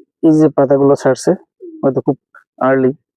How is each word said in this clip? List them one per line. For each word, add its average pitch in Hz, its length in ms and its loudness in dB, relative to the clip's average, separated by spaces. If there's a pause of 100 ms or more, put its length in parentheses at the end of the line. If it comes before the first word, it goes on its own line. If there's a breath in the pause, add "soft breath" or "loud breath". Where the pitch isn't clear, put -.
(240)
এই 160 100 4
যে 156 160 4
পাতাগুলো 139 460 0
ছাড়ছে, - 360 -2 (460)
হয়তো 285 240 -4
খুব 139 160 -4 (420 soft breath)
আর্লি, 131 320 0 (240)